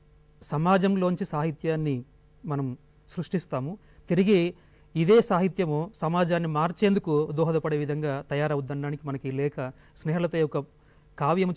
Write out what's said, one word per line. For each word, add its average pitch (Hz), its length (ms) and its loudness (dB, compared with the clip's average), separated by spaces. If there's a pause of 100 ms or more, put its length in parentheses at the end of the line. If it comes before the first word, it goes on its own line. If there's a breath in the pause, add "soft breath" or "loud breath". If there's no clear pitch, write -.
(420)
సమాజంలోంచి 185 840 2
సాహిత్యాన్ని 156 800 -2 (420)
మనం 139 320 -4 (320)
సృష్టిస్తాము, 160 680 -6 (320 soft breath)
తిరిగి 180 440 4 (420 soft breath)
ఇదే 180 260 6
సాహిత్యము 175 720 0
సమాజాన్ని 170 520 0
మార్చేందుకు 160 840 0
దోహదపడే 156 460 0
విధంగా 147 520 -2
తయారవుద్దనడానికి 143 800 -4
మనకి 135 200 -6
ఈ 131 40 -4
లేఖ, 139 400 -4 (260 soft breath)
స్నేహలత 170 380 -2
యొక్క 156 220 0 (600 soft breath)
కావ్యం 180 380 2